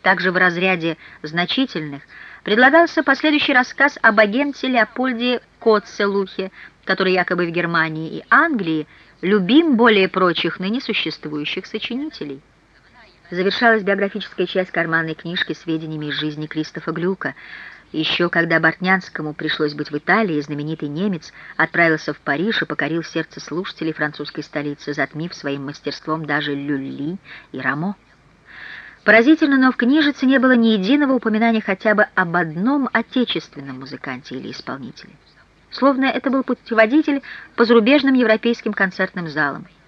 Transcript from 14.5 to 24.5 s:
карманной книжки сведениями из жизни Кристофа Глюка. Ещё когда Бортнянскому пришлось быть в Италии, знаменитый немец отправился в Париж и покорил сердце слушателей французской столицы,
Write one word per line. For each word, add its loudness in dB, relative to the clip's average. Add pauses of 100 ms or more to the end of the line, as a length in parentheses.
карманной -2
книжки -6
сведениями -6
из -6
жизни -6
Кристофа -8
Глюка. -4 (580)
Ещё 0
когда 2
Бортнянскому 0
пришлось -4
быть -8
в -6
Италии, 0
знаменитый -6
немец -4 (280)
отправился 0
в -16
Париж -2
и 0
покорил -4
сердце -6
слушателей -6
французской -6
столицы, -8